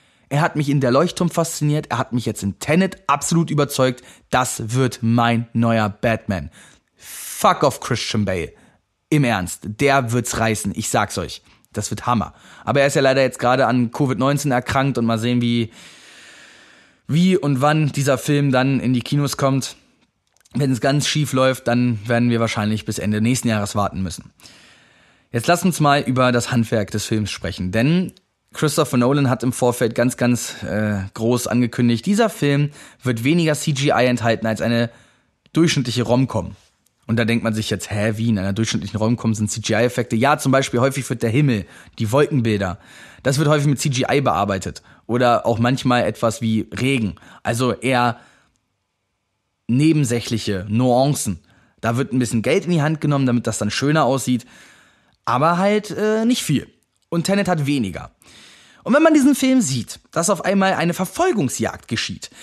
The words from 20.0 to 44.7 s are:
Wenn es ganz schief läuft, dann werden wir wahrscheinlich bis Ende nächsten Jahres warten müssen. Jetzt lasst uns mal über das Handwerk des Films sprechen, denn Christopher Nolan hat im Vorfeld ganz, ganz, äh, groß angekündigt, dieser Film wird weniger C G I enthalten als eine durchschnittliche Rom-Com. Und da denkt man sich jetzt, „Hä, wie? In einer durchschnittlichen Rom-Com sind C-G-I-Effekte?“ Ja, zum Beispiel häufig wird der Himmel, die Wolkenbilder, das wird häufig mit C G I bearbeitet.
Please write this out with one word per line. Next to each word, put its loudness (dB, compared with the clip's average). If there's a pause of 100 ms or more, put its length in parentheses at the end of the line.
Wenn 0
es -2
ganz 2
schief 0
läuft, 2
dann 2
werden 2
wir 2
wahrscheinlich 0
bis -6
Ende 0
nächsten 0
Jahres -2
warten -2
müssen. -8 (1040)
Jetzt -2
lasst 2
uns 0
mal 4
über 2
das -2
Handwerk 0
des -4
Films -2
sprechen, -6
denn 0 (400)
Christopher 0
Nolan 2
hat 0
im -2
Vorfeld 0
ganz, 0
ganz, -2
äh, -2 (160)
groß 0
angekündigt, 0
dieser 2
Film 0 (300)
wird -2
weniger 2
C -2
G 0
I 2
enthalten 0
als -2
eine 0 (640)
durchschnittliche 2
Rom-Com. 0 (500)
Und 0
da 2
denkt 0
man -2
sich -4
jetzt, -6
„Hä, 0
wie? -2
In 2
einer -2
durchschnittlichen -4
Rom-Com 0
sind -2
C-G-I-Effekte?“ -2
Ja, 2
zum 0
Beispiel 0
häufig -2
wird -4
der 0
Himmel, 2 (340)
die -2
Wolkenbilder, 0 (440)
das 0
wird 2
häufig 2
mit 2
C -2
G -2
I 2
bearbeitet. -2 (240)